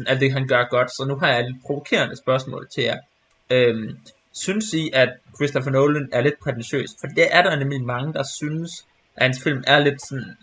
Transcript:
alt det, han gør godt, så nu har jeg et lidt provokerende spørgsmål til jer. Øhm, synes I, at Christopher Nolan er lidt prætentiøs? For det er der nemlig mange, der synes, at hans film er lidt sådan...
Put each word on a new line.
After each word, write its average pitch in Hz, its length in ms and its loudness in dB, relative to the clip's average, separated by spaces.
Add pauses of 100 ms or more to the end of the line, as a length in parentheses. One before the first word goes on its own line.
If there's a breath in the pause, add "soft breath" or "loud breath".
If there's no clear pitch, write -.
alt 131 140 2
det, 135 120 2
han 131 140 -2
gør 123 220 4
godt, 123 220 2
så 135 160 -6
nu 139 80 -2
har 156 140 0
jeg 123 100 4
et 127 60 0
lidt 127 200 -12
provokerende 143 520 -2
spørgsmål 135 580 -2
til 131 80 -2
jer. 117 140 -2 (520)
Øhm, 120 480 2 (360)
synes 208 400 -4
I, 160 200 -2
at 127 160 4 (260)
Christopher 139 360 0
Nolan 143 420 2
er 123 80 2
lidt 143 220 2
prætentiøs? 123 460 -4 (100)
For 139 80 -10
det 165 240 2
er 175 100 6
der 180 140 4
nemlig 139 280 -2
mange, 127 300 -4
der 147 100 -4 (120)
synes, 160 360 -6 (440)
at - 80 -2
hans 131 200 0
film 135 240 -2
er 143 120 6
lidt 143 220 2
sådan... - 420 -10